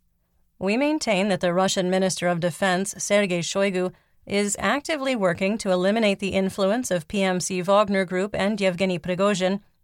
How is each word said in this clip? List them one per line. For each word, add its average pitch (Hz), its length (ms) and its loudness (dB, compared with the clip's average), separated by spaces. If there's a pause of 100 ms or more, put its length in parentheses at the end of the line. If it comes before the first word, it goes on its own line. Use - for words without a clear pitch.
(600)
we 196 160 0
maintain 247 520 0
that 180 120 0
the 180 120 2
Russian 185 380 0
Minister 185 380 0
of 175 120 0
Defense, 180 580 -2
Sergei 202 420 0
Shoigu, 185 520 0 (340)
is 202 340 -2
actively 269 560 -2
working 190 420 0
to 196 140 -2
eliminate 196 480 2
the 196 140 -4
influence 190 560 0
of 175 180 -2
P 196 140 -2
M 185 180 2
C 180 220 -4
Wagner 196 420 4
Group 185 300 -4
and 202 260 -2
Yevgeny 185 380 0
Prigozhin, 185 640 0 (240)